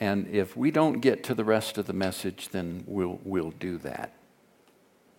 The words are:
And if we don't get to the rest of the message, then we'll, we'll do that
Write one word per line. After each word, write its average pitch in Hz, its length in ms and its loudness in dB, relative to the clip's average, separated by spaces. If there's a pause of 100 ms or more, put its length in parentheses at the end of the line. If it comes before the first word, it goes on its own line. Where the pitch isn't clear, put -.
And 101 280 2
if 98 280 0
we 127 140 2
don't 156 300 4
get 123 240 4
to 127 100 0
the 113 100 0
rest 110 320 2
of 104 100 -2
the 98 60 -4
message, 95 560 -2
then 87 380 -6
we'll, 92 360 -2
we'll 92 280 -2
do 87 280 -6
that - 360 -8 (1040)